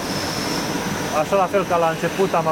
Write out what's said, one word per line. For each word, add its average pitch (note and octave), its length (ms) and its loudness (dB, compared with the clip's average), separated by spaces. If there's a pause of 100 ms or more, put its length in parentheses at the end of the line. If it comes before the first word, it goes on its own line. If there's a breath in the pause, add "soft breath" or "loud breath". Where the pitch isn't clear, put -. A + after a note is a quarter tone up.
(1200)
așa G3 220 0
la F3 100 2
fel G3 160 2
ca F3 160 4
la D#3+ 100 4
început, E3+ 380 0
am E3 180 2